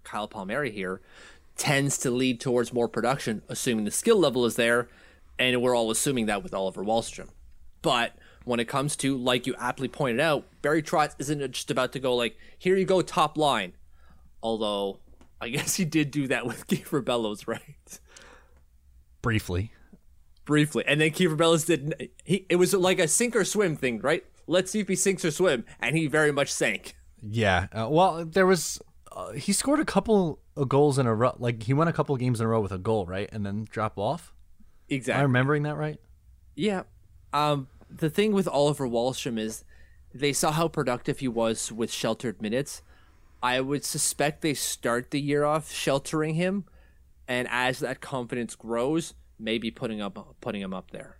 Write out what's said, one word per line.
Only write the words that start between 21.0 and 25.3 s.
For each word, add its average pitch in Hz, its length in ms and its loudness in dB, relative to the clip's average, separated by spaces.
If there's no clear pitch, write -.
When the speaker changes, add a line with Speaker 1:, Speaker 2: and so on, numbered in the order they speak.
Speaker 1:
Kiefer 160 260 2
Bellows 165 260 6
didn't, 156 320 0
he, 190 240 0
it 175 80 4
was 180 160 4
like 185 260 4
a 165 80 4
sink 233 260 2
or 220 120 4
swim 190 320 0
thing, 120 240 -2
right? 147 240 0
"Let's 185 260 0
see 214 100 0
if 190 80 -4
he 185 60 2
sinks 190 280 0
or 165 80 2